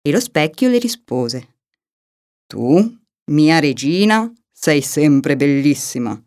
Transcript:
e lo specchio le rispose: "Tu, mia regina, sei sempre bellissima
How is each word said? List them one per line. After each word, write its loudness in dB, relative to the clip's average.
e -2
lo 2
specchio -2
le 2
rispose: -8
"Tu, 0
mia 2
regina, 0
sei 0
sempre 0
bellissima -2